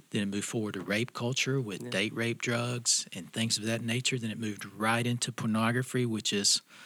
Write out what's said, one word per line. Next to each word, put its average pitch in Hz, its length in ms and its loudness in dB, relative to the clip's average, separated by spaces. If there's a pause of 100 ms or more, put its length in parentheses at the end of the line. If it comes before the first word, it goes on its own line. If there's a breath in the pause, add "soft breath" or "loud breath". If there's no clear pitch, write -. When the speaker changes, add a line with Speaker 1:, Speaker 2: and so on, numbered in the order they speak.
(100)
Speaker 1:
Then 110 120 2
it 101 60 0
moved 101 160 -2
forward 107 300 -2
to 98 60 -4
rape 101 340 0
culture 131 460 0
with 104 220 -4
Speaker 2:
Yeah. 123 80 -8
Speaker 1:
date 104 240 0
rape 117 280 0
drugs 120 720 0
and 135 200 -10
things 113 260 2
of 104 60 -6
that 113 180 0
nature. 123 360 0
Then 113 120 -2
it 107 80 -6
moved 107 260 -4
right 113 420 2
into 123 260 0
pornography, 120 760 2
which 110 260 -2
is - 300 2 (240 loud breath)